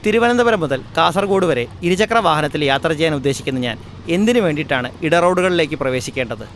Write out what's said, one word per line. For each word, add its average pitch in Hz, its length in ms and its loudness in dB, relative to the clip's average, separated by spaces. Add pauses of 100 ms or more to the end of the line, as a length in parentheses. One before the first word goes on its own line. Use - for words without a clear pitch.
തിരുവനന്തപുരം 233 600 4
മുതൽ 131 140 -2 (160)
കാസർഗോഡ് 185 540 2
വരെ 123 160 0 (220)
ഇരുചക്ര 214 300 2 (120)
വാഹനത്തിൽ 151 300 0 (120)
യാത്ര 151 260 0
ചെയ്യാൻ 160 220 0
ഉദ്ദേശിക്കുന്ന 131 480 -2
ഞാൻ 113 100 -6 (380)
എന്തിനു 226 300 4
വേണ്ടിയിട്ടാണ് 143 440 -2 (160)
ഇടറോഡുകളിലേക്ക് 175 760 2
പ്രവേശിക്കേണ്ടത്? 123 720 -4